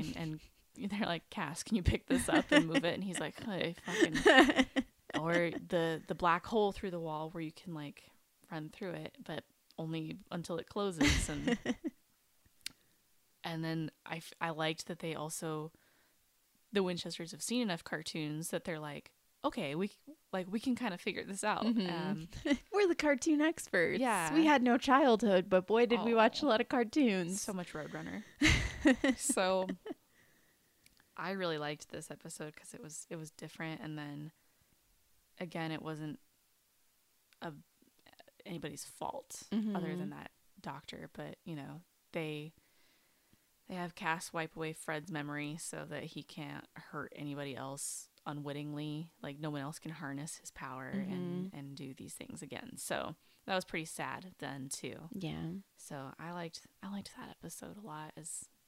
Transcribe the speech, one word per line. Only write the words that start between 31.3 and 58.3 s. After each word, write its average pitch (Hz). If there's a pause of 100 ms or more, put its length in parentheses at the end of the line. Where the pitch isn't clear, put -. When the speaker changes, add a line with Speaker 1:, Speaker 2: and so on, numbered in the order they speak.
Speaker 2:
really 175
liked 147
this 165
episode 151
'cause -
it -
was, 156
it 170
was 156
different. 160
And 156
then 147 (1080)
again, 165
it 156
wasn't 156 (1200)
a, 165 (920)
anybody's 160
fault - (100)
other 208
Speaker 1:
Mm-hmm. 180
Speaker 2:
than 151
that 143 (300)
doctor. 147
But, 151
you 165
know, 143 (320)
they, 156 (1160)
they 185
have 175
Cass 170
wipe 160
away 160
Fred's 156
memory 147
so 151
that 151
he 151
can't 143 (100)
hurt -
anybody 143
else 135 (160)
unwittingly. 147 (100)
Like, 143
no 156
one 147
else 147
can 156
harness 147
his -
power 131
and, 185
Speaker 1:
Mm-hmm. 156
Speaker 2:
and 139
do 135
these -
things -
again. -
So - (300)
that 190
was 185
pretty 160
sad 160
then 139
too. - (180)
Speaker 1:
Yeah. 160 (360)
Speaker 2:
So 135
I 160
liked, 170 (240)
I 196
liked 202
that 254
episode -
a 220
lot, 156
as - (220)